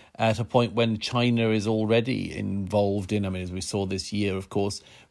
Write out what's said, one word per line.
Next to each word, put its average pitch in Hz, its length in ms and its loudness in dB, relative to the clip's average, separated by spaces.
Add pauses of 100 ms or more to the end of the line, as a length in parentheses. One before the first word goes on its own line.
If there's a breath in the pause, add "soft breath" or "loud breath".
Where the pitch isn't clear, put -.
(200 soft breath)
at 113 200 2
a 117 40 0
point 120 300 2
when 113 260 2
China 120 500 2
is 107 160 2
already 110 720 0
involved 101 760 0
in, 104 140 0
I 92 40 -2
mean, 95 120 -4
as 90 100 -6
we 92 100 -6
saw 98 260 -2
this 95 260 -6
year, 101 220 0
of 95 140 -8
course, 101 340 -2 (260 loud breath)